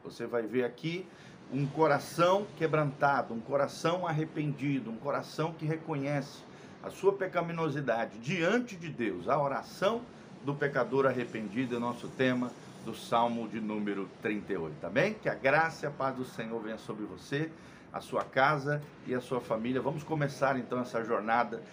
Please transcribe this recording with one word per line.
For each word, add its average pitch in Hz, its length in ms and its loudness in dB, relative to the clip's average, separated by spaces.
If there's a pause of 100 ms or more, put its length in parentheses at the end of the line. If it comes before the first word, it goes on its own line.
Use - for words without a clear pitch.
Você - 240 -10
vai 117 160 0
ver 117 220 0
aqui 165 420 -4 (460)
um 139 140 0
coração 160 800 4 (100)
quebrantado, 143 800 2
um 117 60 -4
coração 143 640 0
arrependido, 147 840 0
um 113 60 -6
coração 143 560 -2
que 160 140 -6
reconhece 147 760 -2 (420)
a - 80 -10
sua 196 220 4
pecaminosidade 151 1040 0
diante 185 560 2
de 170 140 -10
Deus. 101 400 -2
A 143 120 4
oração 180 600 0 (440)
do 139 100 0
pecador 135 520 4
arrependido 120 720 0
é - 20 0
nosso 120 300 -4
tema 127 420 2 (360)
do 113 80 -6
Salmo 117 520 2
de 107 140 -6
número 104 480 -2 (120)
trinta 104 340 -2
e - 20 0
oito, 80 240 -4
tá 87 80 -6
bem? 160 260 2
Que 180 140 -6
a 117 60 2
graça 147 500 2
e 147 40 -2
a 147 40 -4
paz 135 240 -2
do 127 80 -4
Senhor 113 360 -6
venha 107 180 -6
sobre 107 260 -8
você, 139 480 -4 (400)
a 87 80 -6
sua 104 240 -2
casa 143 580 4 (240)
e 127 80 -2
a 123 60 0
sua 123 200 -2
família. 120 400 0
Vamos 143 220 -2
começar 139 560 0
então 127 220 -2
essa 120 240 -2
jornada 113 580 2 (100)